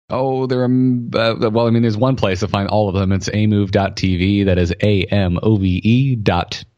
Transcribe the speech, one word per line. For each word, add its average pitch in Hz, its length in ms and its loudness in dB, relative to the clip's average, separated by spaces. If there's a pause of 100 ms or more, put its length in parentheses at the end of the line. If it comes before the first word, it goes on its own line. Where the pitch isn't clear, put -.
(140)
Oh, 131 320 -2
there, 127 200 -2
um, 127 500 0
uh, 113 340 0
well, 117 180 2
I - 20 2
mean, 117 140 2
there's 110 140 0
one 127 200 0
place 95 240 0
to 107 80 -2
find 98 180 -2
all 104 220 0
of 87 60 -2
them. 95 180 0
It's 95 160 -4
amove 104 420 0
dot 98 240 0
T 92 220 0
V. 101 260 2
That 92 140 2
is 90 160 0 (100)
A 101 220 2
M 92 360 0
O 110 140 2
V 95 220 0
E 127 380 0
dot 98 500 -2 (120)